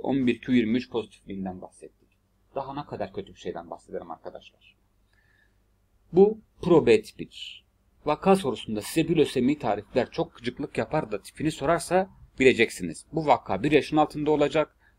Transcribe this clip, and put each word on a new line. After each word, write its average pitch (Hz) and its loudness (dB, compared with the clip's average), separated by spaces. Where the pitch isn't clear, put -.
On 131 0
bir 113 0
Q 131 -4
yirmi 117 2
üç 123 -10
pozitifliğinden 95 -10
bahsettik. - -20
Daha 135 -10
ne 143 -10
kadar 104 -10
kötü 95 -12
bir - -20
şeyden 85 -12
bahsederim 87 -12
arkadaşlar. - -18
Bu 202 6
pro 156 6
B 110 6
tipidir. - -18
Vaka 185 2
sorusunda 110 -4
size - -2
bir 170 2
lösemi 139 2
tarifler 107 -2
çok - -6
gıcıklık - -8
yapar 123 -4
da 101 -8
tipini - -6
sorarsa 170 0
bileceksiniz. 107 2
Bu 156 -4
vaka 107 0
bir 151 0
yaşın 147 2
altında 151 0
olacak. 147 0